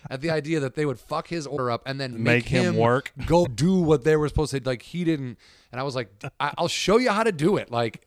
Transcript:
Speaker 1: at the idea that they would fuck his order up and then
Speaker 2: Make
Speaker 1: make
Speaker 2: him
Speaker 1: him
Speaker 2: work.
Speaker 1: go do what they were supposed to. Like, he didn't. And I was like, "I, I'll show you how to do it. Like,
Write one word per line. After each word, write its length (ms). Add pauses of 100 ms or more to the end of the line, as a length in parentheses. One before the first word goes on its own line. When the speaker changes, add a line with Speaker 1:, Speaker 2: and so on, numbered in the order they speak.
(100)
Speaker 1:
at 120
the 80
idea 300
that 140
they 120
would 140
fuck 280
his 180
order 240
up 160
and 140
then 140
Speaker 2:
Make 80
Speaker 1:
make 240
Speaker 2:
him 280
Speaker 1:
him 20
Speaker 2:
work. 360 (140)
Speaker 1:
go 200
do 340
what 240
they 120
were 120
supposed 240
to. 120
Like, 180
he 220
didn't. 340 (340)
And 80
I 40
was 120
like, 140 (300)
"I, 160
I'll 120
show 300
you 120
how 140
to 80
do 260
it. 120
Like, 360